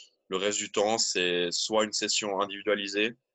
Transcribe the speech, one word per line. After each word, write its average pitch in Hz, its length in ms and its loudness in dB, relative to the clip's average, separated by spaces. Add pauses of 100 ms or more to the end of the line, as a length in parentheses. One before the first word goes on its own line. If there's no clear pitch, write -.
(280)
le 95 100 -4
reste 101 220 0
du 101 120 -8
temps, 107 280 2
c'est 87 520 0
soit 110 320 0
une 104 100 -4
session 104 460 0
individualisée, 101 760 0 (180)